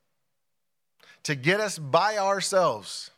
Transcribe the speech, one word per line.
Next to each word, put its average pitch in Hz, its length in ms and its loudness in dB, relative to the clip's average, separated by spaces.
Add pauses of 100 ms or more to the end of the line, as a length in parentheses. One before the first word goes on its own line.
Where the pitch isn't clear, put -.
(1200)
To 151 120 -2
get 160 240 2
us 202 180 -2
by 170 400 2
ourselves. 185 1000 0